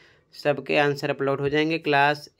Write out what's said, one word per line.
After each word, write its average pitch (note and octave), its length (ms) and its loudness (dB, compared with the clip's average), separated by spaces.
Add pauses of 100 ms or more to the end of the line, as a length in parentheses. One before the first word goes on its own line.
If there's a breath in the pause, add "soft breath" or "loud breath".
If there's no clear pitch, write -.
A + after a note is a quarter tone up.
(360 soft breath)
सबके D3 420 -2
आंसर C#3+ 320 0
अपलोड C#3 320 -2
हो C#3 80 -2
जाएंगे। D#3 280 0
क्लास D3 520 0 (100)